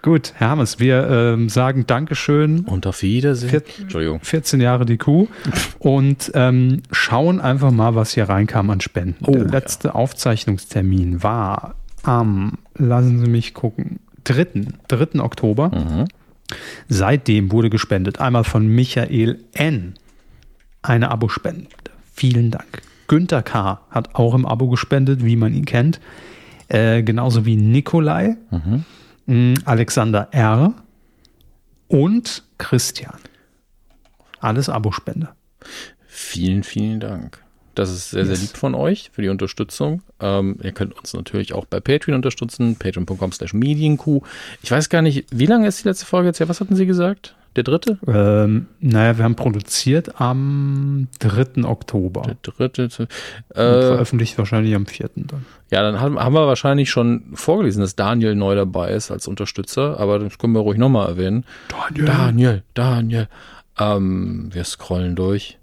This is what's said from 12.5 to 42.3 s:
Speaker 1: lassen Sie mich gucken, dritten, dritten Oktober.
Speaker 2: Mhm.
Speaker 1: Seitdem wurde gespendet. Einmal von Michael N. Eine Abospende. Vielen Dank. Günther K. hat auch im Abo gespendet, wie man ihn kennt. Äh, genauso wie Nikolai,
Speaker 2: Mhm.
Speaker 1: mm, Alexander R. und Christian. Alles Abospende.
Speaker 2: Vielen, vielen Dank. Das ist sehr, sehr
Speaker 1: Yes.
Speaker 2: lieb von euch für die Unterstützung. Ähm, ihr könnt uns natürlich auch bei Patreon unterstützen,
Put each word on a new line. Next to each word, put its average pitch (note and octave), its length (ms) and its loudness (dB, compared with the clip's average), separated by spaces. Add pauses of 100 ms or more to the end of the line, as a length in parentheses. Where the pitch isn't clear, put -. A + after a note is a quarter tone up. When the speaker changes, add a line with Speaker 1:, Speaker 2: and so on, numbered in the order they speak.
Speaker 1:
lassen B2 420 4
Sie A#2+ 100 2
mich A#2 240 0
gucken, - 460 -6 (240)
dritten, B2 520 -2 (120)
dritten C3+ 320 0
Oktober. A#2+ 520 0
Speaker 2:
Mhm. D#2+ 340 -2 (840)
Speaker 1:
Seitdem G#2 640 2
wurde A2+ 180 4
gespendet. G2 520 -2
Einmal A#2+ 240 2
von G#2+ 240 2
Michael A#2+ 720 2 (140)
N. A#2+ 400 -2 (880)
Eine A#2 280 2
Abospende. A2+ 560 -4 (480)
Vielen A#2+ 380 2
Dank. - 300 -12 (260)
Günther D#3 340 2
K. G2 380 -2 (100)
hat - 240 -6
auch A#2 200 4
im B2+ 120 2
Abo A#2+ 220 0
gespendet, C3 560 2
wie A2+ 100 4
man A2+ 180 2
ihn D3 120 -2
kennt. C#3 340 2 (680)
Äh, A2+ 340 4
genauso A#2 420 2
wie A2+ 120 4
Nikolai, D#3 800 2 (160)
Speaker 2:
Mhm. G2 320 -2 (420)
Speaker 1:
mm, B2 280 4 (100)
Alexander A2+ 680 0
R. B2+ 420 4 (1160)
und F#3 560 2 (140)
Christian. - 600 -4 (1200)
Alles B2 280 0
Abospende. A2+ 600 -4 (800)
Speaker 2:
Vielen, F#2+ 560 -4
vielen G#2+ 380 -4
Dank. - 420 -12 (320)
Das F#2+ 160 -2
ist F2+ 200 -10
sehr, F#2+ 140 -2
sehr F#2+ 100 0
Speaker 1:
Yes. F#2 80 -4
Speaker 2:
lieb - 140 -10
von C3 180 -4
euch D3 380 -2
für - 100 -10
die F#2+ 60 0
Unterstützung. A#2 720 -4 (200)
Ähm, G2 420 -2
ihr F#2+ 100 -8
könnt G2 260 -6
uns - 140 -16
natürlich F#2 400 -6
auch - 140 -8
bei - 120 -6
Patreon D3 380 -2
unterstützen, A#2+ 600 -2